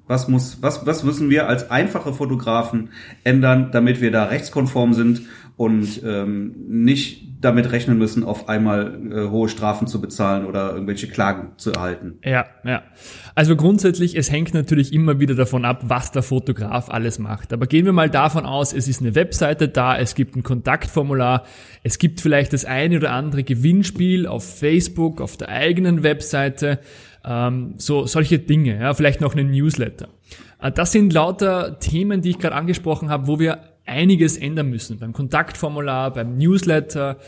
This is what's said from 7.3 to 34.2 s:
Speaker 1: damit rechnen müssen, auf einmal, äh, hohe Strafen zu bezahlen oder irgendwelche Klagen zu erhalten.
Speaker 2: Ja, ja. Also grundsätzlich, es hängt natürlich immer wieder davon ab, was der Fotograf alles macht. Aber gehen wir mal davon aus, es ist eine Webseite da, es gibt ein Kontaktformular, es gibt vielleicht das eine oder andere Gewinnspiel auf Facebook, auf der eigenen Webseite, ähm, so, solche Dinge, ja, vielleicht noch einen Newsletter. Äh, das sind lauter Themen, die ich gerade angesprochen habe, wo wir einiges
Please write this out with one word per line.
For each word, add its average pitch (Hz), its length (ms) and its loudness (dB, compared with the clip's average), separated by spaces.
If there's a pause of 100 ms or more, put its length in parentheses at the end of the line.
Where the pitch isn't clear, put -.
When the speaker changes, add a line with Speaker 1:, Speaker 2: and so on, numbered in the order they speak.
Speaker 1:
damit 123 260 4
rechnen 120 260 2
müssen, 110 280 0
auf 104 240 -8
einmal, 107 500 0 (120)
äh, 104 180 -4
hohe 110 180 0
Strafen 107 400 -2
zu 101 140 -4
bezahlen 98 440 -2
oder 98 280 -4
irgendwelche 98 340 -6
Klagen 95 500 -2
zu - 140 -6
erhalten. 90 540 -6
Speaker 2:
Ja, 127 200 0 (200)
ja. 123 180 -4 (520)
Also 156 200 6
grundsätzlich, 175 600 4
es 147 140 0
hängt 156 220 -2
natürlich 147 380 2
immer 156 300 4
wieder 139 140 2
davon 127 280 0
ab, 123 240 -2
was 123 240 -2
der 131 120 0
Fotograf 123 680 -4
alles 117 300 -4
macht. 107 340 -8
Aber 120 140 -2
gehen 160 180 4
wir 190 80 4
mal 160 160 4
davon 147 360 0
aus, 139 280 -2
es 131 160 -2
ist 127 120 -2
eine 117 140 -2
Webseite 156 540 2
da, 127 280 0
es 123 180 -2
gibt - 200 -2
ein 127 80 -4
Kontaktformular, 127 1000 0 (400)
es - 160 -4
gibt 160 200 2
vielleicht 143 320 2
das 135 140 -2
eine 147 320 0
oder 143 140 0
andere 139 320 -2
Gewinnspiel 180 840 2
auf - 320 -8
Facebook, 165 640 0
auf - 160 -10
der - 120 -12
eigenen 170 540 2
Webseite, 143 760 0 (440)
ähm, 123 540 -4
so, 143 280 0
solche 156 340 2
Dinge, 139 400 2
ja, 131 140 0
vielleicht 139 280 2
noch 143 140 0
einen 139 160 0
Newsletter. 139 580 -2 (520)
Äh, 131 100 -4
das 170 200 -2
sind 208 220 4
lauter 180 680 0
Themen, 190 420 -2
die 175 100 0
ich 175 80 -4
gerade 160 160 -2
angesprochen 160 540 -2
habe, 143 180 -2
wo 151 120 0
wir 160 200 0 (280)
einiges 160 500 4